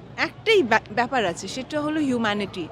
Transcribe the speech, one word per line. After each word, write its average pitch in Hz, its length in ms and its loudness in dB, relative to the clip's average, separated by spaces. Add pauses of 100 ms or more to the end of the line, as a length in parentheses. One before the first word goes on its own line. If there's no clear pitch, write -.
(180)
একটাই 359 460 2
ব্যা-, 214 300 2
ব্যাপার 240 320 0
আছে, 170 220 -4
সেটা 262 340 -4
হলো 311 180 -2
হিউম্যানিটি। 208 720 0